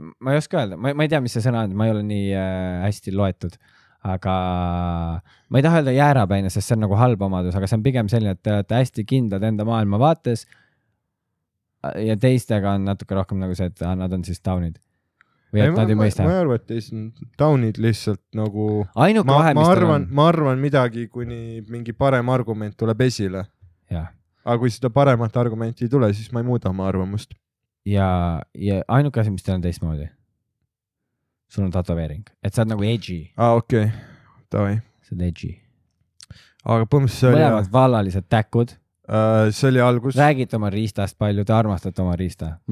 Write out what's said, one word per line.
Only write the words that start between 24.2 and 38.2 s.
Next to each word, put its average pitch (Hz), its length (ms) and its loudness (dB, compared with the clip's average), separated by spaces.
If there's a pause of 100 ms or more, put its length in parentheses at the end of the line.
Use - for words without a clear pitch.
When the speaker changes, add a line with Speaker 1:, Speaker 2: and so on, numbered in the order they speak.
Speaker 2:
Aga 117 160 0
kui 123 80 2
seda 117 240 -4
paremat 120 440 2
argumenti 113 500 -2
ei - 20 -2
tule, 120 240 2
siis 110 200 -10
ma 117 100 -2
ei 123 40 -4
muuda 120 220 -2
oma 95 200 -4
arvamust. 95 440 -4 (520)
Speaker 1:
Ja, 101 220 2 (500)
ja 98 220 -2 (100)
ainuke 131 320 2
asi, 110 80 0
mis 95 160 -6
teil 92 140 -2
on - 20 -6
teistmoodi. 82 460 -4 (1500)
Sul 98 140 -2
on 90 40 -4
tätoveering. 85 520 -4 (180)
Et 98 120 -4
sa 120 100 2
oled 110 100 -2
nagu 101 160 -2
edgy. 95 300 -4 (180)
Speaker 2:
Aa, 117 220 4
okei. 110 260 0 (640)
Davai. 101 280 -2 (260)
Speaker 1:
Sa - 80 -14
oled 90 140 -4
edgy. 80 240 -8 (1120)
Speaker 2:
Aga 113 240 2
põhimõtteliselt 135 320 2
see 127 80 6
oli 120 80 6
Speaker 1:
Mõlemad 110 380 4
vallalised 107 580 2